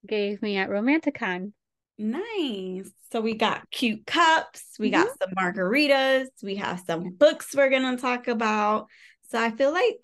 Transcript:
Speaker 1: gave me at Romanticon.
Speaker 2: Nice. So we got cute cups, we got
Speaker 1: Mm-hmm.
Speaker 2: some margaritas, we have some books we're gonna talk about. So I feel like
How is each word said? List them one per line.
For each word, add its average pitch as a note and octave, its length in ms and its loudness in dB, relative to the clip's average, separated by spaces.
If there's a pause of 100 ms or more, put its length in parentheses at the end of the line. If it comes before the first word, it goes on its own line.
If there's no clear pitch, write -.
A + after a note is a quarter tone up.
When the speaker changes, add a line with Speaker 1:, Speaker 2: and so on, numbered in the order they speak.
Speaker 1:
gave G#3 360 -2
me G3+ 160 -2
at F#3+ 100 -2
Romanticon. G#3 840 -2 (440)
Speaker 2:
Nice. A3 920 -6 (200)
So A3+ 120 -2
we A3 120 -2
got A3 360 -2
cute A3 360 -4
cups, - 720 0
we G#3 120 0
got G3 180 4
Speaker 1:
Mm-hmm. C5 160 -10
Speaker 2:
some F#3 60 -8 (240)
margaritas, C4+ 720 2 (160)
we G3 140 -6
have F3+ 300 -4
some E3+ 260 -4
books D#4 420 2
we're C4+ 160 4
gonna C4 260 0
talk B3 320 -4
about. G#3+ 600 0 (420)
So A#3 100 -2
I A3+ 100 0
feel C4+ 220 2
like F#4+ 320 2